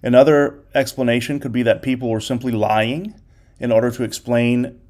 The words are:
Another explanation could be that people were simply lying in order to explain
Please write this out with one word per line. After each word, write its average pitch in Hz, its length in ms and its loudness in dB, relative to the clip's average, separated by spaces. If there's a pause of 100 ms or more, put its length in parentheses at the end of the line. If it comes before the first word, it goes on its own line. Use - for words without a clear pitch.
Another 139 600 4 (100)
explanation 131 640 -2
could 135 120 -8
be 120 120 -2
that 113 200 2
people 127 260 -4
were 110 100 0
simply 127 320 -6
lying 113 600 -2 (460)
in 120 120 -4
order 117 200 2
to 123 120 -6
explain 120 760 -2 (100)